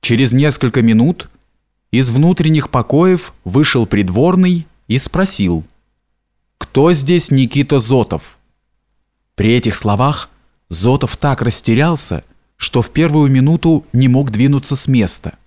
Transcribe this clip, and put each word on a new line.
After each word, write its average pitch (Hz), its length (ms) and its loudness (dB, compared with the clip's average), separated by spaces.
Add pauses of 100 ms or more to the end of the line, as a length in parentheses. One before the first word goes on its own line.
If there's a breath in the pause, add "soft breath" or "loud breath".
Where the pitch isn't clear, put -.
Через 127 320 0
несколько 135 500 0
минут 117 480 0 (600)
из 123 200 0
внутренних 156 600 0
покоев 170 600 0 (120)
вышел 120 420 0
придворный 170 800 0 (220)
и 117 100 -2
спросил: 98 640 -2 (960)
"Кто 151 340 0
здесь 156 380 0
Никита 135 500 0
Зотов?" 117 580 -2 (1000)
При 110 180 0
этих 117 200 -2
словах 117 560 -2 (380)
Зотов 123 480 -2
так 143 240 -2
растерялся, 117 840 -2 (340)
что - 260 -2
в - 80 -6
первую 151 400 2
минуту 151 640 2
не 127 120 2
мог 131 240 2
двинуться 135 460 0
с - 100 -4
места. 117 600 -2